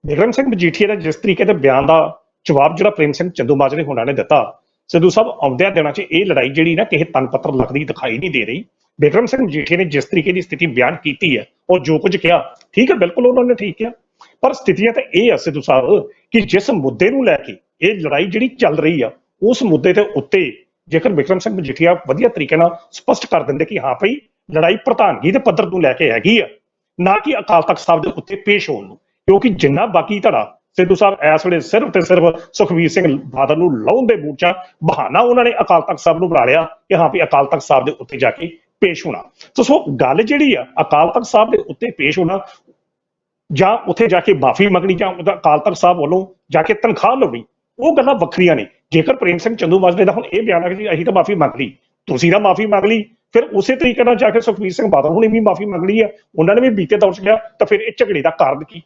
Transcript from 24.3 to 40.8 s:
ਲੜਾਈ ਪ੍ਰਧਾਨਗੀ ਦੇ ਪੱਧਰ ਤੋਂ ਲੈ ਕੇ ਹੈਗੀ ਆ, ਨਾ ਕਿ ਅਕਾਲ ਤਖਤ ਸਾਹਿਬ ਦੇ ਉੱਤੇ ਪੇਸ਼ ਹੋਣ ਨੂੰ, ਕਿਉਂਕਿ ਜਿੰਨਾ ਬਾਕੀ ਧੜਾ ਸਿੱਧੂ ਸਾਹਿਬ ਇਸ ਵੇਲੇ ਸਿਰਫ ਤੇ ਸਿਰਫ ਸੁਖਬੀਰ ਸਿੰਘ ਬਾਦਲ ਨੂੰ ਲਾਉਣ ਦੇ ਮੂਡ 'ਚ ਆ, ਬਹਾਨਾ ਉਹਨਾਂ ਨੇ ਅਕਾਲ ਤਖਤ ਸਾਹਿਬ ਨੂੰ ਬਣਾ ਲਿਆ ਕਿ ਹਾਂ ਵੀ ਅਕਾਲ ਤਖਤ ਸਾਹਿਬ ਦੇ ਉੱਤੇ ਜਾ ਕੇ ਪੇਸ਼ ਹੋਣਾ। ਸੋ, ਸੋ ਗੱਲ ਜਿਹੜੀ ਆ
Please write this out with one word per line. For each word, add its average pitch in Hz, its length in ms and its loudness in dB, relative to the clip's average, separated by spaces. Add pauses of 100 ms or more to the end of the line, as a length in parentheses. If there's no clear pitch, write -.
ਲੜਾਈ 170 240 2
ਪ੍ਰਧਾਨਗੀ 190 560 0
ਦੇ 262 80 0
ਪੱਧਰ 180 300 0
ਤੋਂ 180 120 -2
ਲੈ 131 120 2
ਕੇ 131 180 0
ਹੈਗੀ 185 280 2
ਆ, 160 80 -2 (520)
ਨਾ 190 160 2 (100)
ਕਿ 269 140 -2
ਅਕਾਲ 165 220 2
ਤਖਤ 151 160 -2
ਸਾਹਿਬ 165 240 0
ਦੇ 175 160 -4
ਉੱਤੇ - 180 -10
ਪੇਸ਼ 202 340 -2
ਹੋਣ 104 180 -8
ਨੂੰ, 185 100 -20
ਕਿਉਂਕਿ 196 520 0
ਜਿੰਨਾ 165 360 0
ਬਾਕੀ 202 340 -2
ਧੜਾ 131 380 -2 (160)
ਸਿੱਧੂ 185 220 2
ਸਾਹਿਬ 196 220 2 (180)
ਇਸ 156 100 -2
ਵੇਲੇ 175 140 0
ਸਿਰਫ 233 300 -2
ਤੇ 180 120 0
ਸਿਰਫ 170 220 4 (300)
ਸੁਖਬੀਰ 170 360 0
ਸਿੰਘ 151 360 0
ਬਾਦਲ 139 320 -2
ਨੂੰ 160 220 0
ਲਾਉਣ 202 280 0
ਦੇ 220 80 4
ਮੂਡ 147 200 -8
'ਚ 180 100 -2
ਆ, 175 200 -2 (180)
ਬਹਾਨਾ 156 360 0
ਉਹਨਾਂ 240 240 4
ਨੇ 240 80 2 (100)
ਅਕਾਲ 170 200 2
ਤਖਤ 165 180 -6
ਸਾਹਿਬ 165 200 2
ਨੂੰ 180 100 -2
ਬਣਾ 139 160 2
ਲਿਆ 147 160 2
ਕਿ - 340 -4
ਹਾਂ 170 140 2
ਵੀ 175 140 0
ਅਕਾਲ 139 220 2
ਤਖਤ 139 160 -2
ਸਾਹਿਬ 131 240 0
ਦੇ 143 60 -2
ਉੱਤੇ 131 260 -14
ਜਾ - 140 0
ਕੇ 170 260 -12 (240)
ਪੇਸ਼ 180 240 -2
ਹੋਣਾ। 113 180 -8 (340)
ਸੋ, 262 60 2
ਸੋ 294 220 2
ਗੱਲ 139 380 0
ਜਿਹੜੀ 277 300 2
ਆ 123 120 -4 (160)